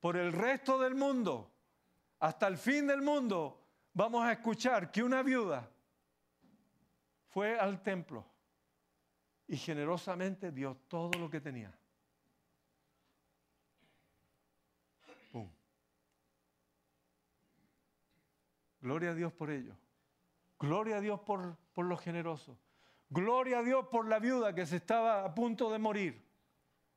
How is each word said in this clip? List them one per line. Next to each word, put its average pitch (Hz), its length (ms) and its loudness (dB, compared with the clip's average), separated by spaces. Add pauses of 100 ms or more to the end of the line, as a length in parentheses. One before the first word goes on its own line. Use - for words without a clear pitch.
por 175 180 2
el 175 140 2
resto 262 460 2
del 262 160 2
mundo, 247 560 0 (680)
hasta 160 260 2
el 185 120 0
fin 285 280 2
del 277 140 2
mundo, 240 680 0 (280)
vamos 233 280 2
a 233 100 4
escuchar 220 600 2
que 214 100 2
una 262 200 2
viuda 196 460 0 (1600)
fue 214 300 -2
al 196 240 0
templo 165 420 -6 (1200)
y 170 80 -4
generosamente 175 960 -4
dio 131 240 -6 (120)
todo 170 300 -4
lo 165 120 -6
que 160 100 -6
tenía. 123 360 -10 (3500)
Pum. 104 180 -12 (3250)
Gloria 160 280 -2
a 165 40 -2
Dios 165 180 -4
por 151 180 -8
ello. 120 240 -8 (840)
Gloria 208 400 0
a - 20 -2
Dios 208 200 -2
por, 180 360 -4 (160)
por 180 140 -2
lo 180 100 0
generoso. 165 640 -6 (500)
Gloria 240 520 2
a - 20 0
Dios 254 260 2
por 226 180 0
la 220 120 4
viuda 226 360 2
que 175 120 -2
se 165 100 -2
estaba 226 480 2
a 165 100 -4
punto 233 360 0
de 220 80 -2
morir. 202 480 -2 (720)